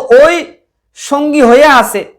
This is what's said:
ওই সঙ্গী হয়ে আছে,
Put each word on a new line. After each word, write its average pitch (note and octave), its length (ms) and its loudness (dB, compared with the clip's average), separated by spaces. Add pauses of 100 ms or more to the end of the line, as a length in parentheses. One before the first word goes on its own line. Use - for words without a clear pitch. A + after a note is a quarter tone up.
(140)
ওই D#4 200 4 (640)
সঙ্গী D4 440 -4
হয়ে B3+ 320 4
আছে, G#3+ 260 -2 (180)